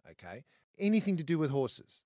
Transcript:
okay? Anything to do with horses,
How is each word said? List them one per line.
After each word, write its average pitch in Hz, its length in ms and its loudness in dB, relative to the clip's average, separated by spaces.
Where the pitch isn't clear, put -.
okay? 92 340 -16
Anything 202 380 2
to 160 60 -6
do 165 140 0
with 151 140 0
horses, - 540 -4